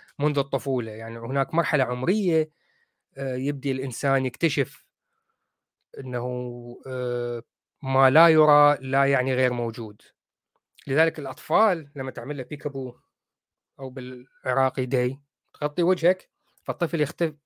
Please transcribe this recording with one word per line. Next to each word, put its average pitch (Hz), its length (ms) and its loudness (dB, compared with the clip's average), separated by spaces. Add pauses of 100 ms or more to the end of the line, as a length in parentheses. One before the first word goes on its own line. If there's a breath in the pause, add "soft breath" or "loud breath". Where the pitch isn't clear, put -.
(180 soft breath)
منذ 147 200 0
الطفولة. 127 540 -2
يعني، 113 260 -10
هناك 135 360 -2
مرحلة 151 300 2
عمرية، 156 680 0 (680)
آه، 135 200 -6
يبدي 135 360 -4
الإنسان 131 540 0
يكتشف - 600 -2 (1120)
أنه، 123 280 -6 (600)
آه، 123 560 -4 (400)
ما 131 280 4
لا 160 180 8
يرى 147 520 6
لا 135 240 0
يعني 135 300 0
غير 127 180 2
موجود. 113 500 -6 (840)
لذلك 160 320 0
الأطفال 160 760 0
لما 135 140 -6
تعمل 127 260 -8
له 135 60 -6
بيكابو 135 520 -8 (840)
أو 135 100 -10
بالعراقي 127 960 -4
داي، 127 340 0 (340)
تغطي 147 280 -4
وجهك، 175 480 0 (340)
فالطفل 156 360 -2
يختف-، 151 340 -2 (120)